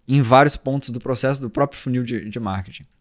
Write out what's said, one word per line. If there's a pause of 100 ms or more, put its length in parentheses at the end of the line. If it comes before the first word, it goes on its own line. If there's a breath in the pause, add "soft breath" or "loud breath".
em
vários
pontos
do
processo
do
próprio
funil
de,
de
marketing. (180)